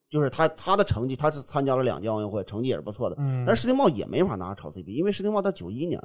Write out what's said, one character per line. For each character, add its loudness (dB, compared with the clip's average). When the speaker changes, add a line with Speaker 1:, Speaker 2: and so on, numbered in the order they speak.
Speaker 1:
就 0
是 4
他， 4
他 0
的 6
成 0
绩， -4
他 2
是 -2
参 -2
加 4
了 4
两 0
届 -2
奥 0
运 -2
会， -2
成 -4
绩 0
也 2
是 -4
不 -8
错 -2
的。 -6
Speaker 2:
嗯。 -2
Speaker 1:
但 4
施 2
廷 4
懋 6
也 0
没 2
法 0
拿 -6
炒 -12
C -10
P， -12
因 0
为 2
施 -4
廷 0
懋 0
他 0
九 -10
一 -6
年 -4